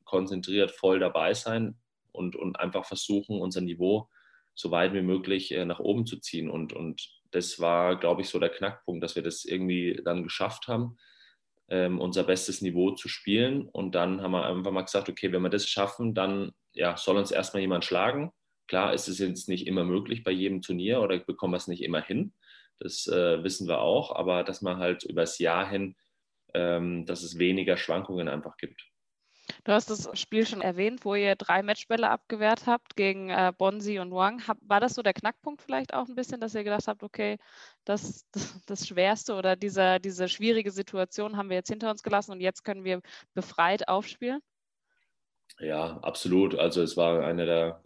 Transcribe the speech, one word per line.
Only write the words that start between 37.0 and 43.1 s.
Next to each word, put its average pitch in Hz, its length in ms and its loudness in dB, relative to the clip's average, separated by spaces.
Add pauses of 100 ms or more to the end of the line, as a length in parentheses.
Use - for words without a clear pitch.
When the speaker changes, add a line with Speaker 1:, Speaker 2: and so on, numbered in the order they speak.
Speaker 2:
okay, 208 360 -4 (460)
das, - 460 -4
<laughs> - 20 -20
das, - 360 -8
das 196 200 -8
Schwerste 202 460 2
oder 185 220 2
dieser, 185 440 4
diese 185 280 -2
schwierige 214 420 2
Situation 196 680 -4
haben 196 120 -4
wir 185 80 0
jetzt 185 120 -4
hinter 214 200 -2
uns 214 140 -4
gelassen 208 300 0
und 185 80 -10
jetzt 185 220 -2
können 196 200 -6
wir 185 180 -2 (320)